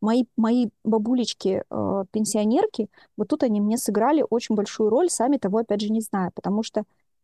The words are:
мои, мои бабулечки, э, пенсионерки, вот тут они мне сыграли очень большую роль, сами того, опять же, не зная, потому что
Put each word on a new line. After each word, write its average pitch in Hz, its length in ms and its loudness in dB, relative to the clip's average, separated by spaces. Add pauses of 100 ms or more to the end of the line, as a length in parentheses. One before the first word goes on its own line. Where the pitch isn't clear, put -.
мои, 233 220 2 (120)
мои 233 320 2 (160)
бабулечки, 220 880 0
э, 196 420 -2
пенсионерки, 220 800 0 (280)
вот 214 100 -4
тут 302 160 0
они 208 160 0
мне 208 180 0
сыграли 240 520 2
очень 226 260 0
большую 208 340 0
роль, 330 200 4
сами 262 280 0
того, 202 200 -2
опять 214 240 -2
же, 208 100 -4
не 220 100 0
зная, 185 320 -4
потому 208 300 -4
что - 200 -6 (400)